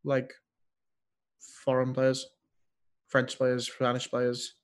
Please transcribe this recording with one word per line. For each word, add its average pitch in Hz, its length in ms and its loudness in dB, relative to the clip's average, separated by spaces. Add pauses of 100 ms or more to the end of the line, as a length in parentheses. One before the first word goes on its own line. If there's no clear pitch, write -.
like, 135 260 -2 (1080)
foreign 127 540 -2
players, 131 320 2 (840)
French 127 300 0
players, 123 340 0
Spanish 127 380 -2
players. 123 440 -2 (100)